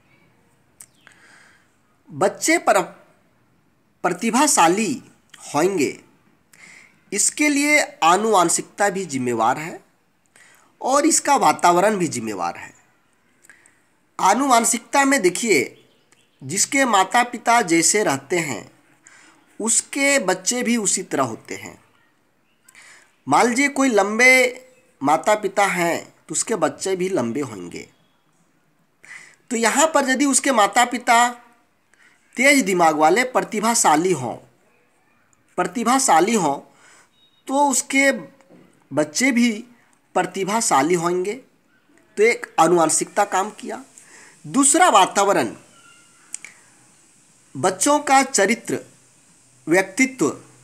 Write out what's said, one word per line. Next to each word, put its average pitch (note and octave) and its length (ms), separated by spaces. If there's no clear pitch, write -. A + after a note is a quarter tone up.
बच्चे G3 460
पर A3 240
प्रतिभाशाली F#3+ 1000
होंगे, D#3 440
इसके D4+ 360
लिए D4 320
आनुवंशिकता F#3 840
भी F#3+ 160
जिम्मेवार B2 520
है E3+ 260
और C#4 240
इसका D4+ 300
वातावरण F3+ 640
भी E3+ 100
जिम्मेवार G#2+ 480
है। - 200
आनुवंशिकता A#3 840
में C4+ 160
देखिए, F3 640
जिसके G3 420
माता G#3+ 380
पिता A#3+ 380
जैसे E3+ 420
रहते D#3+ 340
हैं, C#3 340
उसके C#4 580
बच्चे B3 440
भी A#3 140
उसी G3 260
तरह C#3 200
होते A2 320
हैं। F2 280
मान E3 200
लीजिए B3+ 200
कोई C4+ 220
लंबे A#3+ 760
माता D#3+ 320
पिता G3+ 300
हैं, E3+ 500
तो - 40
उसके - 240
बच्चे D#3+ 400
भी F#3 140
लंबे B2 300
होंगे। F#2 500
तो - 60
यहाँ A3+ 320
पर C#4+ 220
यदि C4 160
उसके C4+ 260
माता A3+ 340
पिता A#3+ 440
तेज C4+ 280
दिमाग F3 320
वाले D#3+ 280
प्रतिभाशाली G3 880
हों, B2+ 240
प्रतिभाशाली A3+ 760
हों, D3 380
तो C#4 220
उसके C4+ 420
बच्चे D3+ 380
भी A#3 340
प्रतिभाशाली F3+ 840
होंगे। F3+ 380
तो G3+ 60
एक - 360
आनुवंशिकता F3 640
काम G3+ 240
किया। A#3 340
दूसरा C#4+ 420
वातावरण, G3 600
बच्चों C#4+ 420
का C#4 240
चरित्र, A3+ 560
व्यक्तित्व F#3 720